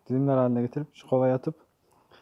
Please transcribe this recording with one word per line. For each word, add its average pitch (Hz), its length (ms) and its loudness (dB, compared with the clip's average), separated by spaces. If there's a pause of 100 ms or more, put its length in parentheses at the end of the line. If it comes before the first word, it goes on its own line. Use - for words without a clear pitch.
dilimler 135 280 2
haline 123 240 2
getirip 147 340 -8
şu - 120 -20
kovaya 131 280 2
atıp 156 200 -8 (680)